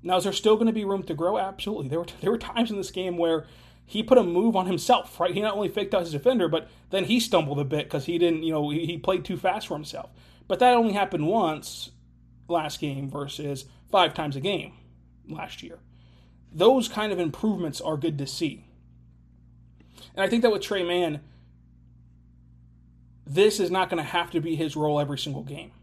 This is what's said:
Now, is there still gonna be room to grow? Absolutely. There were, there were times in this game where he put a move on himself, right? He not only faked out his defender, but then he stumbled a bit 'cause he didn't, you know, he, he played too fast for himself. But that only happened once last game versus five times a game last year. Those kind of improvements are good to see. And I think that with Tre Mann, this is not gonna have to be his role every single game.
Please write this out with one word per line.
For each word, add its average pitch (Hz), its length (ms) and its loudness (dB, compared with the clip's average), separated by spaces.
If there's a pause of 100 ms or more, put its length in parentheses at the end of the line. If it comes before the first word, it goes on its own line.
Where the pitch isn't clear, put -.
Now, 185 140 2
is 185 80 2
there 196 80 0
still 214 240 6
gonna 226 140 4
be 214 140 -2
room 196 180 -2
to 170 120 -6
grow? 180 240 0
Absolutely. 190 480 -6
There 151 120 -2
were, 175 60 -6 (160)
there - 100 0
were 233 60 2
times 233 320 -2
in 208 80 -4
this 196 140 -6
game 185 260 -4
where 165 300 0 (380)
he 214 180 -4
put 254 160 8
a 214 40 2
move 190 320 2
on 185 120 0
himself, 190 520 0
right? - 140 2
He 202 80 -2
not 214 140 -2
only 202 140 -2
faked 208 260 -4
out 190 60 2
his 170 100 -6
defender, 185 360 2
but 156 220 -2 (220)
then 185 140 0
he 233 140 4
stumbled 151 400 2
a 143 60 0
bit 147 240 -2
'cause 143 160 -4
he 170 140 -2
didn't, 165 240 2
you 160 80 -2
know, 147 180 -2
he, 160 160 -4
he 170 140 -4
played 185 260 -2
too 180 120 -4
fast 190 300 -2
for 180 60 -6
himself. - 380 -10 (360)
But 185 120 -2
that 247 160 8
only 233 180 4
happened 190 340 0
once 175 640 -2 (560)
last 160 320 -2
game 139 300 -6
versus 143 560 -8 (260)
five 180 220 4
times 147 220 -4
a 135 60 -8
game 185 320 -4 (540)
last - 360 -12
year. - 160 -18 (720)
Those 226 360 6
kind 214 240 -4
of 185 80 -4
improvements 175 640 -2
are 156 160 -4
good 151 220 -2
to 139 80 -4
see. - 380 -6 (1500)
And 190 80 0
I 190 60 2
think 233 140 2
that 233 80 8
with 196 100 0
Tre 196 220 -2
Mann, 170 380 0 (2000)
this 202 320 4
is 180 100 2
not 185 200 0
gonna 170 120 -2
have 170 300 -2
to 170 80 0
be 160 160 -2
his 151 200 -2
role 151 240 0
every 139 200 -2
single 135 240 -6
game. 143 280 -14 (120)